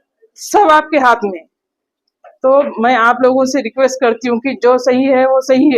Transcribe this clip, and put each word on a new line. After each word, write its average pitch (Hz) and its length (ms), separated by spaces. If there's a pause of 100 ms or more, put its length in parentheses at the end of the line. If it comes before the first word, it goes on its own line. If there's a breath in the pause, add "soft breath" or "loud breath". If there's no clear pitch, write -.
(340)
सब 403 360
आपके 311 280
हाथ 240 260
में 190 140
है। 160 80 (960)
तो 262 400
मैं 254 140
आप 233 260
लोगों 262 220
से 262 160
रिक्वेस्ट 254 400
करती 233 280
हूँ 240 100
कि 254 240
जो 247 160
सही 254 260
है 262 220
वो 262 140
सही 262 380